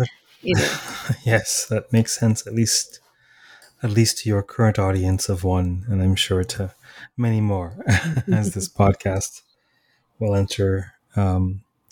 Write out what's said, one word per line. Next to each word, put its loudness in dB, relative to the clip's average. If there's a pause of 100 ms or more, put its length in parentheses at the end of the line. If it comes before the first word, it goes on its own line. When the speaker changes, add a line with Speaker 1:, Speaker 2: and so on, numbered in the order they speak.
(420)
Speaker 1:
you -2
know. 0 (220)
Speaker 2:
<laughs> -6
Yes, 0
that -4
makes 2
sense, 0
at -10
least, -2 (840)
at -2
least 2
to -4
your 2
current 2
audience 0
of -2
one, 0
and 0
I'm 4
sure 0
to -6 (440)
many 2
more -2
<laughs> -12 (440)
as 0
this -6
Speaker 1:
<laughs> -4
Speaker 2:
podcast 0 (760)
will 0
enter, 0 (220)
um, 0 (280)